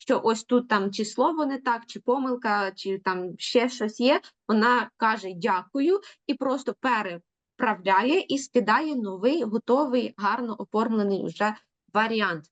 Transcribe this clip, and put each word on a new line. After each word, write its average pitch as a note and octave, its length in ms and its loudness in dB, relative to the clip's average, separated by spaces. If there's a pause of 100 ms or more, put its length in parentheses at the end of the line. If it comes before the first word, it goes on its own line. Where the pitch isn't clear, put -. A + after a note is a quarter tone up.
що A#3+ 200 2
ось A3+ 200 0
тут B3 240 0
там G3+ 220 0
чи G#3 140 -4
слово D4 420 0
не C4+ 120 -4
так, A#3+ 280 -4
чи - 140 -14
помилка, A#3+ 680 -2
чи F#3+ 280 -6
там F3+ 400 -6
ще B3 300 0
щось A3 320 -6
є, C4+ 200 4 (280)
вона A3 480 2
каже: G#3 400 -2
"Дякую", A3+ 640 2 (260)
і C#4 80 -2
просто C4 460 -2
переправляє G#3 1500 0
і C#4 100 0
скидає B3+ 580 0
новий, A3 460 0
готовий, A#3 760 0
гарно G#3+ 420 -4
оформлений G#3+ 640 0
уже G3+ 320 -2 (400)
варіант. G#3 580 0